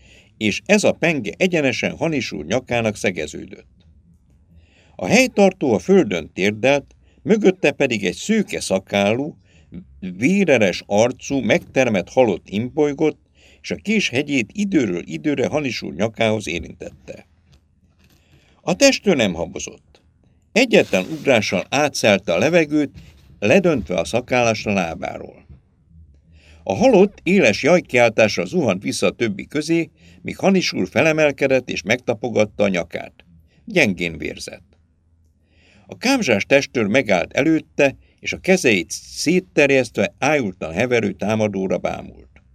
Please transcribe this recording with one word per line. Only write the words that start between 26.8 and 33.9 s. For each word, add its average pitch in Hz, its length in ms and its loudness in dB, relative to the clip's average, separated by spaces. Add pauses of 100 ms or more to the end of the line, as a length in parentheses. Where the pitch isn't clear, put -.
éles 160 400 2
jajkiáltásra 120 840 2
zuhant 104 380 -2
vissza 131 240 -4
a 90 40 2
többi 104 360 -6
közé, 156 440 -4 (320)
míg - 140 -10
Hanis 190 360 2
úr - 160 -4
felemelkedett 143 840 0
és - 120 -8
megtapogatta 110 840 -2
a 101 40 2
nyakát. 85 560 -8 (400)
Gyengén 90 540 -2